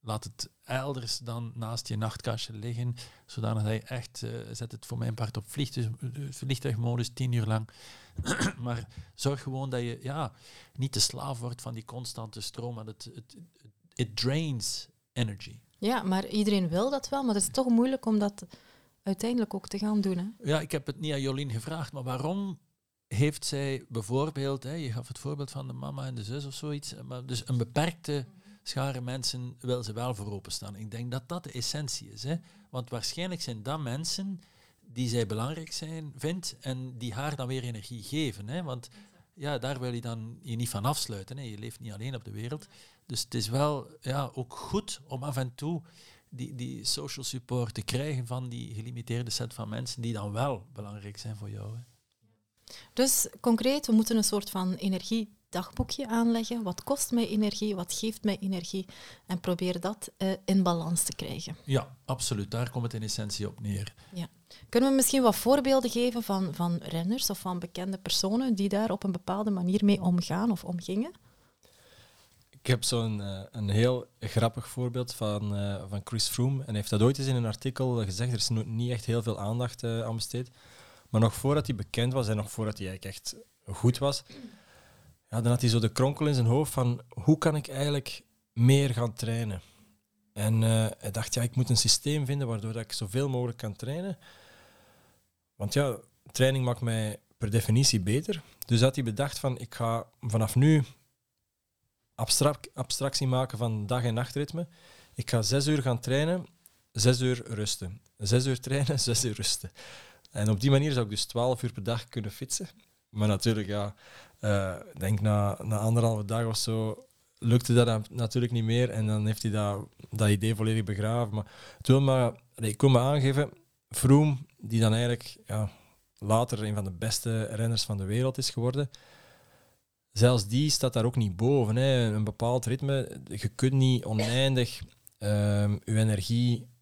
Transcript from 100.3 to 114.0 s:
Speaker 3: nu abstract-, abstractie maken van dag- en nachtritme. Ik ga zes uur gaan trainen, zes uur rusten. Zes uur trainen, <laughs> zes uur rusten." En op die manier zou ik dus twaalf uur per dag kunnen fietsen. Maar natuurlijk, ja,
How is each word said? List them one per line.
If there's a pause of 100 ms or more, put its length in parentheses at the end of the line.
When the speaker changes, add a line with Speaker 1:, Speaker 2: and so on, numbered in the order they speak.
Speaker 3:
nu (1300)
abstract-,
abstractie
maken
van
dag-
en
nachtritme. (460)
Ik
ga
zes
uur
gaan
trainen, (460)
zes
uur (120)
rusten. (180)
Zes
uur
trainen,
<laughs>
zes
uur
rusten." (600)
En
op
die
manier
zou
ik
dus
twaalf
uur
per
dag
kunnen
fietsen. (400)
Maar
natuurlijk,
ja, (440)